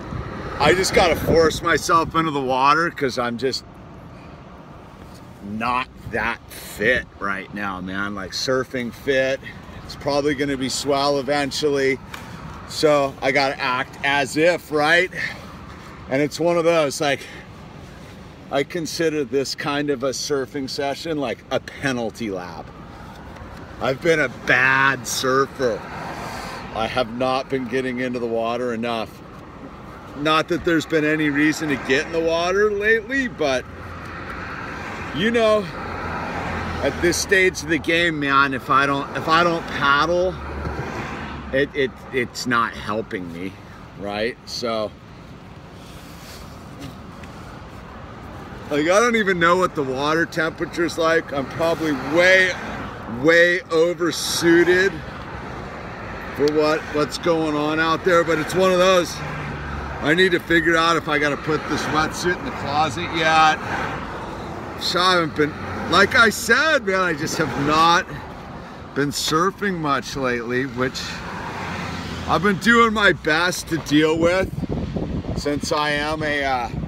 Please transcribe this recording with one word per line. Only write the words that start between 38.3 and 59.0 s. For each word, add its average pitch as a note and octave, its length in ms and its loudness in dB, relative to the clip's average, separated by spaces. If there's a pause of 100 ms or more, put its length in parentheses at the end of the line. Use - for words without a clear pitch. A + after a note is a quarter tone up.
if B2+ 160 -4
I C#3 160 6
don't, C#3 320 0
if C3 100 -4
I E3 160 6
don't E3 260 2
paddle, D#3+ 680 2 (1160)
it, C#3 220 2
it, C3+ 160 0 (240)
it's B2 320 -4
not A#2 280 2
helping G2 600 -6
me, F#2 180 -8 (480)
right? G#2 460 -4
So, A2 460 -4 (3750)
like, D3 120 2
I F3+ 180 6
don't A#3 160 6
even F#3+ 240 2
know E3+ 160 6
what F3+ 180 2
the D#3+ 80 -2
water C#3+ 460 0
temperature's D#3+ 720 -4
like. E3 340 2
I'm C3+ 140 -2
probably D#3+ 460 0 (220)
way, F#3 360 6 (720)
way E3+ 380 8 (100)
oversuited E3+ 1200 4 (1500)
for D3 160 4
what, D3+ 260 4 (140)
what's D3 240 0
going D#3+ 380 0
on D3+ 240 0
out D#3+ 260 0
there, E3+ 180 6
but D#3+ 140 2
it's D3+ 160 -4
one F#3 180 4
of F3+ 60 4
those, F3+ 340 4 (920)